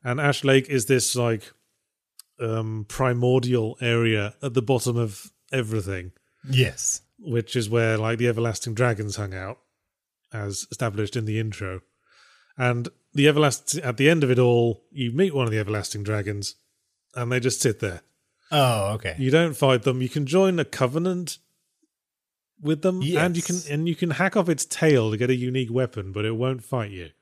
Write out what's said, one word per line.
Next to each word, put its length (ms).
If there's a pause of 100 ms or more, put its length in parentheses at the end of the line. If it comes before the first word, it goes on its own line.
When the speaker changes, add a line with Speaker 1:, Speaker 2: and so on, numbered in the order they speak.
Speaker 1:
And 160
Ash 240
Lake 260
is 180
this, 280
like, 360 (880)
um, 500
primordial 920
area 640
at 100
the 80
bottom 360
of 340 (200)
everything. 600 (360)
Speaker 2:
Yes. 540 (180)
Speaker 1:
Which 360
is 140
where, 280
like, 220
the 80
everlasting 480
dragons 400
hung 180
out, 240 (760)
as 400
established 440
in 100
the 140
intro. 420 (760)
And 320 (260)
the 120
everlast-, 580
at 140
the 140
end 120
of 60
it 80
all, 540
you 200
meet 220
one 120
of 60
the 80
everlasting 440
dragons, 520 (580)
and 160
they 120
just 180
sit 220
there. 200 (500)
Speaker 2:
Oh, 420
okay. 260
Speaker 1:
You 100
don't 280
fight 260
them. 180
You 60
can 180
join 340
a 60
covenant 720 (1200)
with 200
them, 200
and 340
you 80
can, 120
Speaker 2:
Yes. 140
Speaker 1:
and 200
you 60
can 160
hack 260
off 100
its 180
tail 460
to 60
get 120
a 60
unique 360
weapon, 420
but 100
it 140
won't 260
fight 280
you. 180 (120)